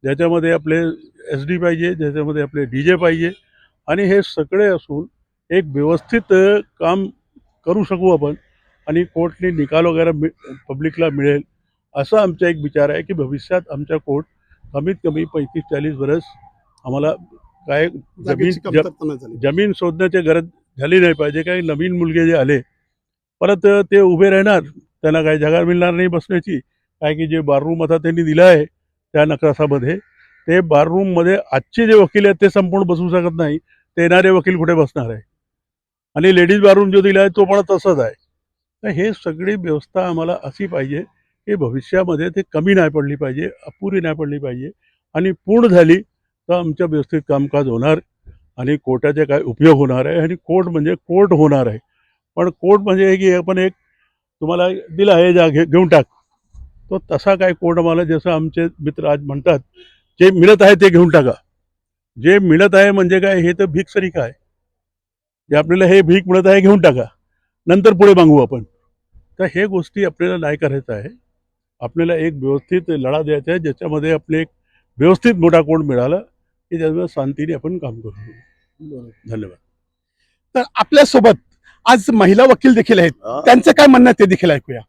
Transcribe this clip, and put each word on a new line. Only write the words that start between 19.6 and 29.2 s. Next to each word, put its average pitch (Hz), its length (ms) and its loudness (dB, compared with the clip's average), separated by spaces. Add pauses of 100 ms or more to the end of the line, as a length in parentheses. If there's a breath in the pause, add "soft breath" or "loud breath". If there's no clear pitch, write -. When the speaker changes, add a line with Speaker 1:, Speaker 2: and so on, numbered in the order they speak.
Speaker 1:
शोधण्याची 180 440 -4
गरज 165 240 -2 (340)
झाली 160 220 0
नाही 175 120 4
पाहिजे. 151 300 -4
काही 180 180 -6
नवीन 170 380 -4
मुलगे 165 280 -2
जे 165 100 2
आले 135 240 0 (800)
परत 185 260 0
ते 202 340 4
उभे 185 300 4
राहणार, 190 300 2 (420)
त्यांना 156 200 0
काही 156 160 0
जागा 156 220 0
मिळणार 175 300 0
नाही 180 180 -2
बसण्याची, 170 500 -6 (420)
काय 156 140 -4
की 160 120 -6
जे 160 140 -4
बाथरूम 147 420 -2
आता 160 140 0
त्यांनी 165 260 -2
दिला 160 220 2
आहे 165 200 6 (480)
त्या 151 120 2